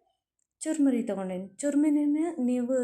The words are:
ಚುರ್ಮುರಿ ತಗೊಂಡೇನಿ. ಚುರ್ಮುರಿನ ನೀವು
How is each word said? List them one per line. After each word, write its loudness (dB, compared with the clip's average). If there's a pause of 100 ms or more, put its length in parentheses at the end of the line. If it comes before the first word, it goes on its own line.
(600)
ಚುರ್ಮುರಿ 2
ತಗೊಂಡೇನಿ. -6 (100)
ಚುರ್ಮುರಿನ 2 (220)
ನೀವು 0